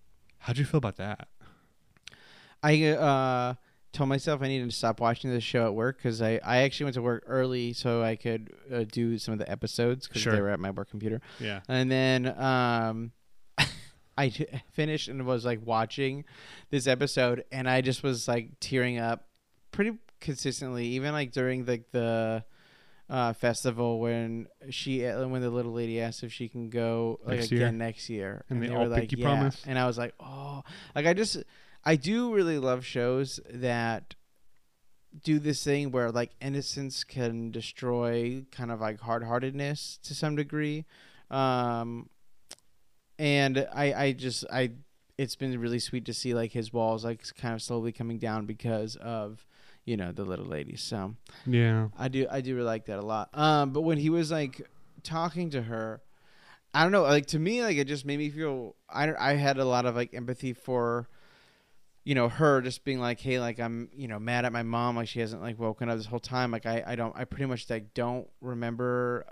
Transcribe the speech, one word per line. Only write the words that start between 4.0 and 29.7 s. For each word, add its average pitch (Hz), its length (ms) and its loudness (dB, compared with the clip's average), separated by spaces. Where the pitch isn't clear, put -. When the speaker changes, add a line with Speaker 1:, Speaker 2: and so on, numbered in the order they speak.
Speaker 2:
myself 139 320 0
I 135 80 0
needed 127 200 0
to 107 60 -4
stop 113 240 0
watching 120 320 2
this 117 140 0
show 120 200 4
at 104 80 2
work 117 300 0
'cause 113 180 0
I, 113 220 2
I 123 200 4
actually 139 200 0
went 135 120 -2
to 123 60 0
work 120 260 0
early 127 440 0
so 117 320 2
I 113 140 0
could, 113 360 -4
uh, 120 200 0
do 117 260 2
some 113 140 -6
of 107 80 -2
the - 100 -4
episodes 120 560 0
'cause - 160 -4
Speaker 1:
Sure. 113 120 4
Speaker 2:
they 104 80 4
were 101 80 2
at 95 100 0
my 95 100 -2
work 98 200 -6
computer. 107 320 -4
Speaker 1:
Yeah. 104 300 -4
Speaker 2:
And 127 200 2
then, 131 380 4
um, 117 760 2
I 135 100 4
t-, 147 160 -4
finished 156 340 -2
and 131 180 -6
was, 123 200 0
like, 120 200 0
watching 131 600 0
this 135 180 0
episode, 127 640 4
and 127 180 -2
I 131 120 6
just 127 220 0
was, 127 240 -2
like, 120 320 -2
tearing 123 400 0
up 117 280 -2
pretty 214 260 0
consistently, 127 680 -4
even, 131 260 -2
like, 143 180 -2
during, 127 340 0
like, 120 260 -2
the, 113 520 2
uh, 120 240 0
festival 117 680 0
when 117 480 -2
she, 131 360 -2
uh, 123 220 -2
when 127 140 -2
the 123 80 2
little 120 240 -2
lady 117 280 -2
asked 113 220 -4
if 113 100 -8
she 120 160 -6
can 117 200 -8
go, 117 540 0
like, 123 140 -2
Speaker 1:
Next 117 140 0
Speaker 2:
again 120 80 6
Speaker 1:
year? 117 120 4
Speaker 2:
next 113 380 -4
year. 101 400 -6
Speaker 1:
And 123 80 -2
Speaker 2:
And 117 60 0
Speaker 1:
they 117 60 -2
Speaker 2:
they 120 60 -2
Speaker 1:
all 120 80 2
Speaker 2:
were 120 60 2
like, 117 100 2
Speaker 1:
pinky 139 120 0
Speaker 2:
"Yeah." 123 40 0
Speaker 1:
promise? 139 400 2
Speaker 2:
And 131 140 -2